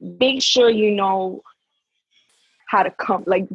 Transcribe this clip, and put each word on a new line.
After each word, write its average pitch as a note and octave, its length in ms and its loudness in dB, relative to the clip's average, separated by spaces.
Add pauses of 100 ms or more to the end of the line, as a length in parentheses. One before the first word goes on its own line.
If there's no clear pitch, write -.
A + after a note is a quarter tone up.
make C4 400 -2
sure B3 300 4
you G#3+ 220 2
know F#3+ 500 -2 (1300)
how G3+ 160 2
to F3+ 80 -2
come. - 340 -4
Like, F#3 280 0